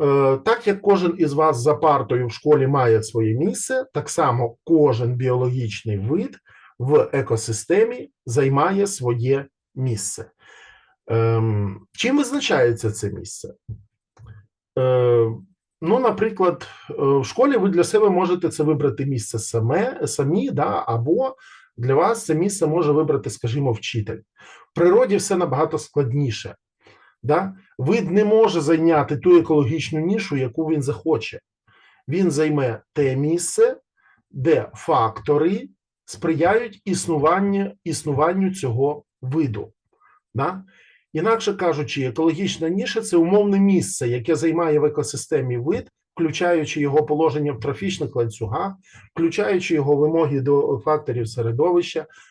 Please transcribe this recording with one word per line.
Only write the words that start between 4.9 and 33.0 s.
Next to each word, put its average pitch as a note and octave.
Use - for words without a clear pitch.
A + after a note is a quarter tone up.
біологічний B2
вид C#3+
в C#3
екосистемі C#3+
займає C#3+
своє B2+
місце. A#2+
Ем, A2+
чим C4+
визначається C#3
це G#2
місце? -
Е, B2
ну, F#3+
наприклад, G3
е, D3
в C#3
школі C4+
ви F#3+
для F3
себе G#3
можете F3+
це D#3
вибрати C#3+
місце A#2+
саме, D3
самі, G3+
да, C#3+
або E3+
для C3
вас A#3+
це D#3+
місце F3
може D#3
вибрати, C#3+
скажімо, B2
вчитель. A2
В -
природі G3
все -
набагато D#3+
складніше. C3+
Да? F3
Вид E3
не G#3
може G#3
зайняти D#3
ту F3+
екологічну D#3
нішу, F3+
яку C3
він D#3
захоче. C#3
Він E3+
займе C#3+
те C3+